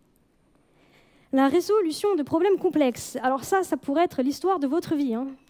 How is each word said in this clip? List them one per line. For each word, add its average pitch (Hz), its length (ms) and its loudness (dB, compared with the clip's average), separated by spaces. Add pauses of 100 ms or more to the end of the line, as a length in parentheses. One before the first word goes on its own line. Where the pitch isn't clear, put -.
(1300)
La 269 160 4
résolution 359 680 2
de 302 80 0
problèmes 339 360 2
complexes. 285 640 -2
Alors 262 220 -2
ça, 381 200 0
ça 320 120 -4
pourrait 277 280 0
être 349 180 -2
l'histoire 302 380 -2
de 277 60 -2
votre 330 280 -2
vie, 277 200 -2
hein. 247 120 -4 (240)